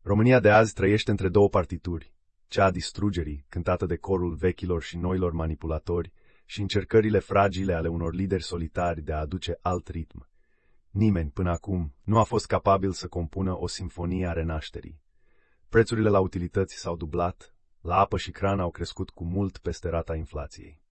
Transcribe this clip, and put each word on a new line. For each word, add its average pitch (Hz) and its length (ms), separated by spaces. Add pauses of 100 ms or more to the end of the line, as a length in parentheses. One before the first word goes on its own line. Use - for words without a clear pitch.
România 113 400
de 104 100
azi 110 240
trăiește 101 360
între 98 180
două 101 200
partituri, 87 640 (360)
cea 101 160
a 95 60
distrugerii, 87 800
cântată 90 380
de 82 100
corul 87 380
vechilor 90 480
și - 140
noilor 90 360
manipulatori, 80 800 (320)
și - 160
încercările 104 580
fragile 98 540
ale 82 160
unor 85 260
lideri 95 280
solitari 85 600
de 78 100
a 76 60
aduce 82 420
alt 90 280
ritm. - 400 (640)
Nimeni, 98 400
până 90 200
acum, 87 520
nu 110 160
a 113 40
fost - 240
capabil 98 460
să 87 160
compună 90 500
o 87 80
sinfonie 90 600
a 85 60
renașterii. 80 680 (680)
Prețurile 110 400
la 101 120
utilități 92 580
s-au 87 180
dublat, 85 580 (260)
la 87 160
apă 98 200
și - 140
cran 98 300
au 87 100
crescut - 400
cu - 140
mult 95 340
peste - 300
rata 82 260
inflației. 76 680 (100)